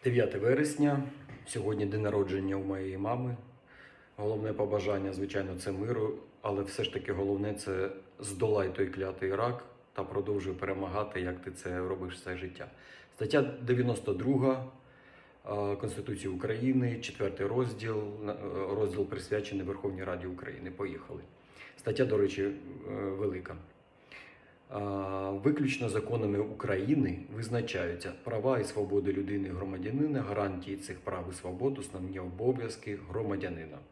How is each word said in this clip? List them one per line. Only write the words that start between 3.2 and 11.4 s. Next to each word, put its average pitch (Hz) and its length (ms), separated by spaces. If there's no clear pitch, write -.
Головне 107 360
побажання, 101 600
звичайно, 95 440
це 95 160
миру, 107 420
але 101 200
все 101 220
ж - 80
таки 98 200
головне 101 420
це 95 360
здолай 101 540
той 98 120
клятий 95 480
рак 123 300
та 98 120
продовжуй 98 500
перемагати, 95 680
як 90 220